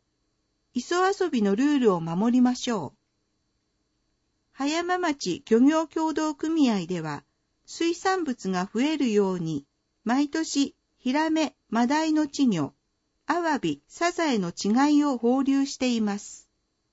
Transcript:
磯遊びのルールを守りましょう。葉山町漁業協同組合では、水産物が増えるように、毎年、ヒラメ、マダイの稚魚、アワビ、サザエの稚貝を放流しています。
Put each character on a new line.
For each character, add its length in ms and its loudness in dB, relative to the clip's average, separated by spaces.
磯 320 0
遊 240 0
び 100 0
の 160 2
ル 80 2
ー 140 2
ル 160 4
を 60 -2
守 340 0
り 60 4
ま 140 4
し 160 -8
ょ 240 -6
う。 40 -20
葉 140 -6
山 320 -2
町 480 -4
漁 140 4
業 260 4
協 260 -2
同 220 -2
組 360 2
合 160 -2
で 140 -4
は、 240 -10
水 300 -4
産 300 -2
物 240 -6
が 240 -2
増 80 -2
え 160 0
る 160 0
よ 220 2
う 40 -6
に、 260 -6
毎 240 0
年、 460 -2
ヒ 140 -4
ラ 180 0
メ、 240 0
マ 180 0
ダ 180 0
イ 80 0
の 100 2
稚 240 0
魚、 280 0
ア 140 0
ワ 180 -2
ビ、 300 -4
サ 220 -4
ザ 220 -2
エ 60 2
の 100 -2
稚 240 -2
貝 320 4
を 140 0
放 240 2
流 240 2
し 100 -10
て 180 0
い 60 0
ま 180 -2
す。 300 -20